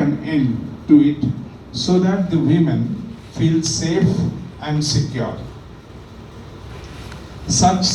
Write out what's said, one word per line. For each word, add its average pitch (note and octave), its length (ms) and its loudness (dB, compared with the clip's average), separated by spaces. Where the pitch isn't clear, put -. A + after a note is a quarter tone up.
an C#3+ 60 2
end B2+ 160 2
to D#3 80 8
it - 100 -4
so F#3 100 2
that F#3 160 2
the D#3+ 100 2
women D3+ 300 4
feel D#3+ 240 4
safe E3 540 2
and D3+ 100 0
secure. A#2 420 -2
Such F#3+ 200 4